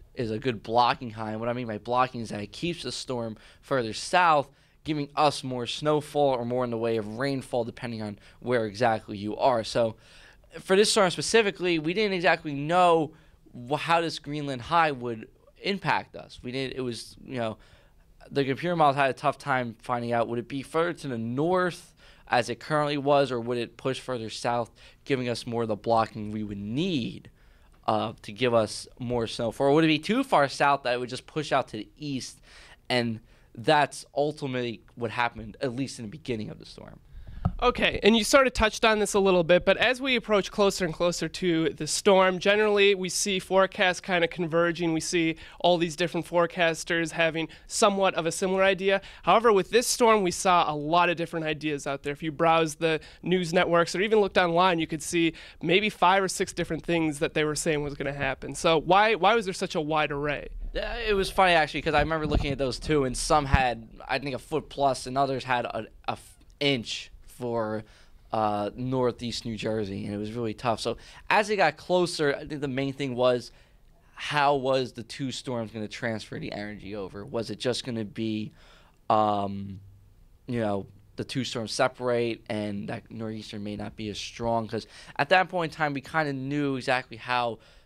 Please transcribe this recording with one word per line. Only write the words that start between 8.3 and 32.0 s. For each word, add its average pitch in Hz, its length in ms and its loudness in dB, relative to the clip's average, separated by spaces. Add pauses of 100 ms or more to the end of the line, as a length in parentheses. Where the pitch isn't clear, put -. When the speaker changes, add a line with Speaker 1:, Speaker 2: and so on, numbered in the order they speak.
Speaker 1:
where 117 260 0
exactly 107 500 0
you 104 200 -6
are. 120 260 2
So 113 320 0 (640)
for 190 160 0
this 202 160 6
storm 190 180 4
specifically, 180 680 2
we 160 160 -2
didn't 208 180 0
exactly 170 400 2
know 160 600 4 (560)
wh-, 147 80 0
how 165 240 2
this 160 180 -4
Greenland 143 420 -8
high 160 300 2
would 120 360 -8 (340)
impact 131 540 -2
us. - 260 -16
We 123 120 -10
didn't, 135 240 -6
it 131 40 -6
was, 120 440 -10
you 135 100 -10
know, 113 220 -4 (760)
the 139 140 0
computer 135 320 -2
models 147 180 4
had 139 140 2
a 123 40 -2
tough 139 240 -2
time 127 440 -4
finding 120 320 -4
out, 117 160 2
would 117 100 -4
it 120 80 -8
be 139 140 -8
further 165 320 -2
to 156 160 -12
the 120 80 -6
north 156 760 -2 (360)
as 117 180 2
it 120 140 -6
currently 151 360 0
was, 143 320 4
or 123 120 -4
would 120 160 -4
it 117 180 -6
push 131 240 -4
further 113 300 -8
south, 120 420 -4 (320)
giving 127 240 -2
us 117 180 -4
more 117 180 -2
of 113 40 -4
the 107 80 -2
blocking 110 560 0
we 107 120 -6
would 101 160 -8
need, 139 680 -4 (580)
uh, 110 340 0
to - 100 -16
give 117 220 0
us 107 340 0 (120)
more 120 280 -4
snowfall? 120 400 -2
Or 139 60 6
would 160 100 6
it 160 40 6
be 151 120 2
too 233 240 0
far 151 240 4
south 143 360 2
that 123 100 0
it 123 60 0
would 123 100 -6
just 123 180 -10
push 156 240 -6
out 135 180 0
to 113 80 -10
the 104 200 -10
east? 143 420 -8 (500)